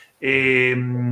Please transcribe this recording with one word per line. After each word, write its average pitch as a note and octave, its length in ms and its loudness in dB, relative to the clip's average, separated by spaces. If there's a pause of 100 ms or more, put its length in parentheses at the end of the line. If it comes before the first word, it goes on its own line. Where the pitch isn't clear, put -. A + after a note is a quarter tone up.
(200)
Eh, C3 560 2 (360)